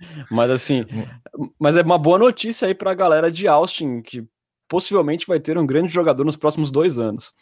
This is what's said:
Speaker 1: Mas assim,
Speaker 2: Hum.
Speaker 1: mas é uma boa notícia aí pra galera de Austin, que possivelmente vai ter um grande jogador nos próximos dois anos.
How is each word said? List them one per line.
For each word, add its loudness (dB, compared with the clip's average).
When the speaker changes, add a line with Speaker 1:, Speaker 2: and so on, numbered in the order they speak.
Speaker 1:
Mas 2
assim, 0
Speaker 2:
Hum. -12
Speaker 1:
mas 2
é 4
uma 4
boa 4
notícia 0
aí 0
pra -2
galera 2
de -4
Austin, 0
que -14
possivelmente -2
vai -2
ter -4
um 0
grande 0
jogador 0
nos -2
próximos -2
dois 0
anos. -6